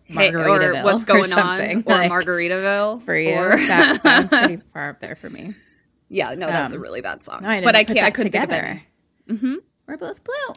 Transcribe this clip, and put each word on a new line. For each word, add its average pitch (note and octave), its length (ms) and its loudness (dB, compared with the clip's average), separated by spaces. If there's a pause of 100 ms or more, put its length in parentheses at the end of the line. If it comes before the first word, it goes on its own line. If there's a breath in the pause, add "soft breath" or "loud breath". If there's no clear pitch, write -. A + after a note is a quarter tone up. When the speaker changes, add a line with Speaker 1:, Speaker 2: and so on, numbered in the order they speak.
Speaker 1:
Hey, F3 300 0
or E3+ 40 0
Speaker 2:
Margaritaville F3+ 460 2
Speaker 1:
What's G#3+ 200 2
Speaker 2:
or - 20 -14
Speaker 1:
Going G3+ 180 6
Speaker 2:
something, F#3 540 0
Speaker 1:
On A#3 80 -4
or G3+ 100 4
Speaker 2:
like, F3 160 2
Speaker 1:
Margaritaville F#3 920 -2
Speaker 2:
for F3+ 140 -4
you. D#3+ 180 0
Speaker 1:
or F#3 220 2
Speaker 2:
That, - 460 2
that C4 160 6
one's F#3+ 100 0
Speaker 1:
<laughs> A#3+ 200 4
Speaker 2:
pretty F3+ 140 -6 (120)
far C#3+ 160 -10
up - 100 -18
there - 160 -14
for - 140 -18
me. - 240 -14 (560 soft breath)
Speaker 1:
Yeah, C3+ 240 -4
no, E3+ 120 -8
that's D#3 280 -4
a - 20 -12
Speaker 2:
Um, - 60 -12
Speaker 1:
really G2+ 180 -10
bad F2+ 240 -10
song. - 180 -12
Speaker 2:
no, G3 60 -8
I G#3+ 140 0
Speaker 1:
But A3 100 4
Speaker 2:
didn't A3 40 6
Speaker 1:
I G#3+ 80 6
Speaker 2:
put - 20 -12 (100)
Speaker 1:
can't, - 40 2
I - 100 2
Speaker 2:
that G#3 40 -6
Speaker 1:
couldn't G#3 180 -2
think F#3+ 120 0
of - 60 -6
Speaker 2:
together. - 160 -4 (600)
Speaker 1:
any. A3 100 -6
Mm-hmm. B3+ 160 -4 (340)
Speaker 2:
We're D#4 80 -12
both - 260 -14
blue. C5+ 340 -8